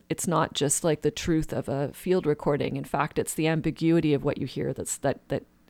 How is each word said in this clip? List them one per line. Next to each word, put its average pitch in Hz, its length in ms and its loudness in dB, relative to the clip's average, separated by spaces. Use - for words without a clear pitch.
it's - 180 -4
not 160 260 0
just, - 300 0
like, 156 180 2
the 151 100 2
truth 160 400 0
of - 160 -4
a 135 260 -2
field 180 320 0
recording. 143 520 0
In 139 60 -6
fact, 151 360 -2
it's - 140 -4
the 156 140 2
ambiguity 160 680 4
of 135 100 2
what - 140 0
you 135 100 -4
hear 135 260 -4
that's, - 260 -6
that, - 300 -2
that - 160 -4